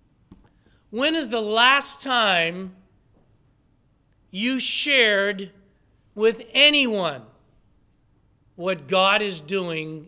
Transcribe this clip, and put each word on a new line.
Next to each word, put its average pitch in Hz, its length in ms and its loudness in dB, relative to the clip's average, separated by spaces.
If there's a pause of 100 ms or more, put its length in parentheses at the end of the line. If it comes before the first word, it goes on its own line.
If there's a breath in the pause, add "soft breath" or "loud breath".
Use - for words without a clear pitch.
(920 soft breath)
When 285 240 -2
is 285 140 -4
the 226 120 -4
last 240 600 2
time 185 720 -2 (1600)
you 240 280 -4
shared 208 920 0 (640)
with 226 280 0 (100)
anyone 226 680 2 (1300)
what 175 320 -6
God 190 340 4
is 185 200 -6
doing 160 680 -6